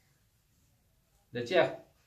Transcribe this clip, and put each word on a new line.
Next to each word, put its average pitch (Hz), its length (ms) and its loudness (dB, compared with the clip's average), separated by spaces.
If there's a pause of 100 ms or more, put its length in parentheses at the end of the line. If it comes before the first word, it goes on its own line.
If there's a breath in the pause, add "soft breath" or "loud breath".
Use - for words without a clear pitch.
(1300)
De 117 100 -10
aceea 143 460 0 (220)